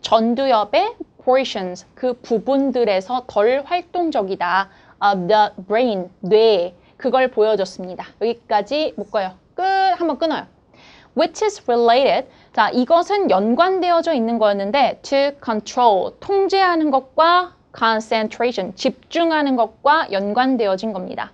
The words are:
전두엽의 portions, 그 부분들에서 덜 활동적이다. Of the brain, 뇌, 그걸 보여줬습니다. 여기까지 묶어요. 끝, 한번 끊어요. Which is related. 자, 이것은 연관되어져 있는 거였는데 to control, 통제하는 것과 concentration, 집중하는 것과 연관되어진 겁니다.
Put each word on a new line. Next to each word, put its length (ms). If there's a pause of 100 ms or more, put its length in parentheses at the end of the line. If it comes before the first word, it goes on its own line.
전두엽의 920 (280)
portions, 680
그 280
부분들에서 1040
덜 380
활동적이다. 1040 (340)
Of 240
the 220 (180)
brain, 420 (100)
뇌, 560 (200)
그걸 340
보여줬습니다. 760 (160)
여기까지 760
묶어요. 380 (220)
끝, 80
한번 560
끊어요. 260 (720)
Which 260
is 240
related. 600 (260)
자, 160
이것은 600
연관되어져 840
있는 240
거였는데 640
to 300 (120)
control, 760
통제하는 720
것과 640 (200)
concentration, 1000
집중하는 800
것과 560
연관되어진 840
겁니다. 400